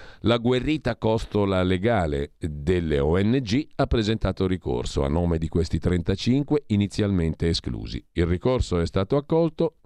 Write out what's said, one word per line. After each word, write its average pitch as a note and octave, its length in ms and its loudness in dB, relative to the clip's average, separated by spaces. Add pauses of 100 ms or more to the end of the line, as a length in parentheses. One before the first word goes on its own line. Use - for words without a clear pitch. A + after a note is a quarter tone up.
(200)
La A#2 180 2
guerrita B2 600 0
costola G#2 680 0
legale F2+ 760 0
delle D2+ 640 0
O D#2+ 200 2
N A2+ 220 2
G A#2 260 -2 (100)
ha C#3 100 0
presentato G#2 580 0
ricorso C#2+ 580 -2
a C#2 40 0
nome E2 320 0
di D#2+ 80 -2
questi E2 320 0
trentacinque G#2+ 880 0
inizialmente G2 800 0
esclusi. A#1 640 -4
Il E2 160 0
ricorso F2+ 520 0
è E2 60 0
stato F#2+ 300 0
accolto D#3+ 720 0